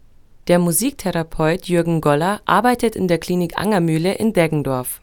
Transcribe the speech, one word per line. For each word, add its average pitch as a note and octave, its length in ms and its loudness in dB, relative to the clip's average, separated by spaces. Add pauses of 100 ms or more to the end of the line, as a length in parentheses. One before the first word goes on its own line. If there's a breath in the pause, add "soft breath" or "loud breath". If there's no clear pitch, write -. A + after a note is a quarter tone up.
(480)
Der F3 120 4
Musiktherapeut E3+ 1040 -2
Jürgen E3+ 360 0
Goller D#3 440 0
arbeitet A#3 500 2
in F#3 120 -2
der E3+ 100 2
Klinik F3 400 -2
Angermühle E3+ 560 2
in A3 180 0
Deggendorf. D3 720 -2